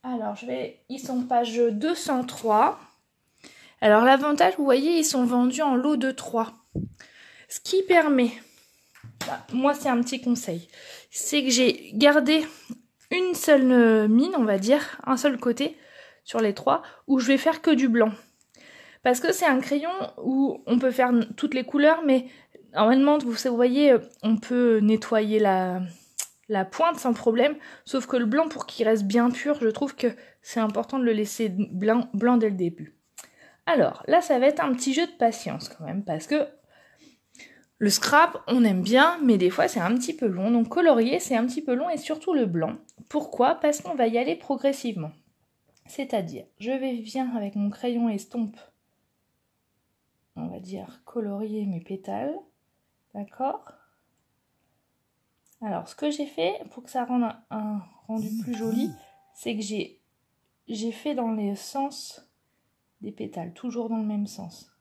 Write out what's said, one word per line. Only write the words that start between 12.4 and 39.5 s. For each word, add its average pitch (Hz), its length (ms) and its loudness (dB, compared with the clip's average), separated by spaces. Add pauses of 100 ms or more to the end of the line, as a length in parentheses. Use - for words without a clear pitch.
une 359 240 -2
seule, 269 360 4
euh, 220 360 6
mine, 269 300 4
on 240 80 2
va 202 120 2
dire, 254 480 0
un 254 120 0
seul 262 200 0
côté 247 400 -2 (460)
sur - 160 -6
les 214 140 0
trois, - 280 0 (260)
où 269 120 2
je 233 80 -2
vais 269 100 6
faire 320 240 0
que 339 100 4
du 262 180 4
blanc. 220 220 4 (920)
Parce 247 160 2
que - 140 0
c'est - 120 -2
un 262 140 4
crayon 285 320 -4 (320)
où 269 420 0
on 240 140 2
peut 254 120 2
faire 247 180 2
n-, 240 260 2
toutes - 180 -4
les 254 120 -2
couleurs, 311 400 4
mais 254 220 2 (460)
normalement, 269 440 4
vous 247 180 -4 (180)
voyez, 254 380 4
euh, 233 80 6 (240)
on 220 140 2
peut 240 420 2
nettoyer 214 600 2
la, 185 420 0 (680)
la 196 160 -2
pointe 320 360 -2
sans 247 140 0
problème. 247 440 2 (260)
Sauf 254 240 -6
que - 80 -4
le 240 100 0
blanc, 285 220 2
pour - 180 -10
qu'il - 220 -2
reste 220 160 2
bien 233 260 2
pur, 285 300 -2
je 233 80 0
trouve 269 280 -2
que 240 200 -2 (260)
c'est - 200 -4
important 220 360 -4
de 262 60 0
le 233 80 2
laisser 214 380 -2
blanc, 208 640 -2
blanc 240 240 4
dès 220 120 2
le 196 60 -2
début. 170 400 -6 (720)
Alors, 240 420 2
là, 339 140 6
ça 285 180 0
va 262 80 4
être 302 160 2
un 262 100 0
petit 262 200 -2
jeu 330 120 0
de 339 60 -14
patience 190 560 -4
quand - 160 -18
même, 180 220 -6
parce 160 220 -6
que 294 200 0 (1300)
le 208 120 0
scrap, 320 560 2
on 240 180 2
aime 190 200 2
bien, 277 400 4
mais 226 160 6
des 180 100 4
fois, - 180 0